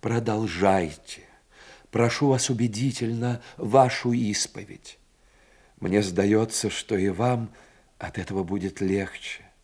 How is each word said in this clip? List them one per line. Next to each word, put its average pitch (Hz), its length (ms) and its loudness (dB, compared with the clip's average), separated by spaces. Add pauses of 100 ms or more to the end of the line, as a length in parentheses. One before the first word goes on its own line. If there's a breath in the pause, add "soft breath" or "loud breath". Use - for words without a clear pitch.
Продолжайте, 101 1200 0 (640 loud breath)
прошу 117 380 2
вас 131 200 2
убедительно, 120 920 -2 (160 loud breath)
вашу 123 540 4
исповедь. - 880 -4 (800 soft breath)
Мне 101 240 2
сдаётся, 101 680 2
что - 260 -4
и 95 140 2
вам 117 420 0 (460 loud breath)
от - 180 -10
этого 95 280 -4
будет 92 360 -4
легче 95 600 -4 (220)